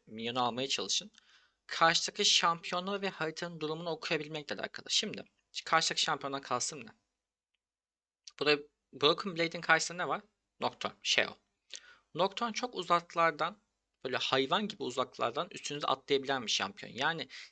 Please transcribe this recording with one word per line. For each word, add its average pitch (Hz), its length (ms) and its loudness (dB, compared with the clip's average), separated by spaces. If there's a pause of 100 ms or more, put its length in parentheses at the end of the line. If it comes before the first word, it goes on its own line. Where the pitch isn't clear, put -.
minyonu 117 360 -2
almaya 123 260 0
çalışın. - 420 -2 (560)
Karşıdaki - 580 2
şampiyonlar 180 800 2
ve 196 60 -2
haritanın 160 520 -6
durumunu 160 300 -4
okuyabilmekle 151 680 -4
alakalı. - 340 -8
Şimdi 190 340 -2 (400)
karşıdaki 165 380 2
şampiyondan 139 380 -2
kastım 131 460 -4
ne? - 40 -18 (1500)
Burada 147 240 4 (300)
Broken 165 440 2
Blade'in 165 240 -2
karşısında 165 440 2
ne 147 40 -2
var? 170 140 -2 (380)
Nocturne, - 420 -2
Sheo. - 360 2 (760)
Nocturne 190 380 0
çok 247 220 -6
uzaklardan, 170 880 2 (420)
böyle 127 120 0
hayvan 139 520 2
gibi - 140 -8
uzaklardan 127 680 -2
üstünüze 147 360 -6
atlayabilen 135 600 0
bir 104 40 -4
şampiyon. - 420 -2
Yani 147 360 -2 (240)